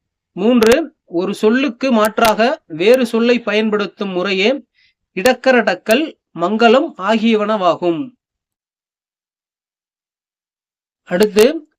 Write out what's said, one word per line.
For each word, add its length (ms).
மூன்று, 640
ஒரு 280
சொல்லுக்கு 580
மாற்றாக 720
வேறு 400
சொல்லை 340
பயன்படுத்தும் 720
முறையே 560
இடக்கர 480
டக்கல், 540
மங்களம் 640
ஆகியவனவாகும். 1120
அடுத்து, 640